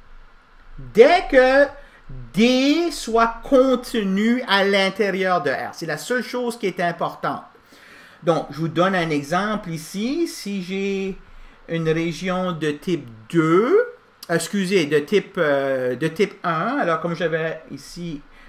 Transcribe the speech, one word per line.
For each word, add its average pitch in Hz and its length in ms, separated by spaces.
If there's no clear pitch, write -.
Dès 294 520
que 269 360
D 269 560
soit 233 520
contenu 240 1040
à 196 180
l'intérieur 190 800
de 139 80
R. 120 220
C'est - 140
la 151 120
seule 240 240
chose 240 360
qui 208 80
est 185 140
importante. 165 640
Donc, 165 280
je - 80
vous 160 100
donne 175 260
un 165 160
exemple 175 600
ici. 226 580
Si 202 340
j'ai 196 560
une 165 200
région 175 640
de 156 180
type 147 380
deux, 175 480
excusez, 175 580
de 147 120
type, 190 400
euh, 135 580
de 156 120
type 185 260
un, 180 340
alors 165 220
comme 170 140
j'avais 160 560
ici, 165 500